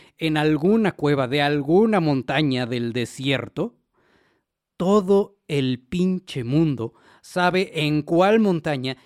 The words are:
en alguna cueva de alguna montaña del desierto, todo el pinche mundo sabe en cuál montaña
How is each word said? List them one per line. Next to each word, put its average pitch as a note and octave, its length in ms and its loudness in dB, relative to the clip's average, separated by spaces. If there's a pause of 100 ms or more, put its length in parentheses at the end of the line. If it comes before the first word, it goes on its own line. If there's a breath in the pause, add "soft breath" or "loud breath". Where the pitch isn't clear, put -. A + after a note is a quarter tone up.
(180 loud breath)
en D#3 180 -2
alguna D#3 560 2
cueva C#3+ 360 -2
de C#3+ 140 0
alguna E3 580 2
montaña C#3 680 0
del A#2 260 -4
desierto, C3 840 -4 (1000)
todo G3 600 2 (100)
el C3 320 -2
pinche F3+ 640 -4
mundo C3 500 0 (280 soft breath)
sabe F3+ 640 -2
en D3+ 160 0
cuál F#3 380 2
montaña D3 640 -2